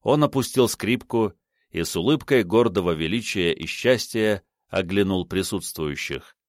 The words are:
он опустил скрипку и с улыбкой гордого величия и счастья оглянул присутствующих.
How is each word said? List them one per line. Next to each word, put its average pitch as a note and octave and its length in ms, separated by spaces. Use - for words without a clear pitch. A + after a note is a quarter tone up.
он D3+ 220
опустил C3 440
скрипку A2 640
и - 140
с - 120
улыбкой B2+ 480
гордого F#2+ 480
величия D#2+ 600
и - 140
счастья A2 760
оглянул F#2+ 580
присутствующих. D#2+ 1080